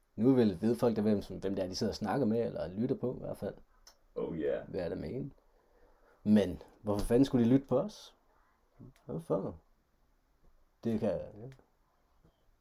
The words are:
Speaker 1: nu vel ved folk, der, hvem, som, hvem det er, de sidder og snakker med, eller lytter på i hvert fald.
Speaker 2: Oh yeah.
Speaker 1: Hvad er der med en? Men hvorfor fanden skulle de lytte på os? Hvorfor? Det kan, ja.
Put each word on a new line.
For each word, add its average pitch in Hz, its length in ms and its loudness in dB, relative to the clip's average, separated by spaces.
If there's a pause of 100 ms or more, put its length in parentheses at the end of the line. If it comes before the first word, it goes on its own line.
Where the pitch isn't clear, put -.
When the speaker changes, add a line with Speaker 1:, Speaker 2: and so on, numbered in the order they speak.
(160)
Speaker 1:
nu 123 160 6
vel 107 280 4
ved 113 160 2
folk, 120 200 2
der, 107 60 2
hvem, 104 200 2
som, 92 140 -12
hvem 95 180 -4
det 95 100 -2
er, 92 40 -4
de 92 80 -10
sidder 107 160 -2
og - 40 -10
snakker 110 300 -2
med, 113 200 0
eller 85 220 -6
lytter 113 280 -2
på - 200 -6
i - 80 -12
hvert 95 140 -10
fald. - 160 -8 (600)
Speaker 2:
Oh - 220 -6
yeah. - 320 -2
Speaker 1:
Hvad - 120 -6
er 85 80 -4
der 92 80 -6
med - 140 -8
en? 139 220 -8 (880)
Men 98 400 4 (200)
hvorfor 104 240 -2
fanden 127 180 6
skulle 123 200 4
de 117 60 4
lytte 135 160 4
på 247 120 2
os? - 360 -6 (880)
Hvorfor? 160 500 -4 (1300)
Det 113 160 -2
kan, 104 100 0
ja. 101 380 -6 (1120)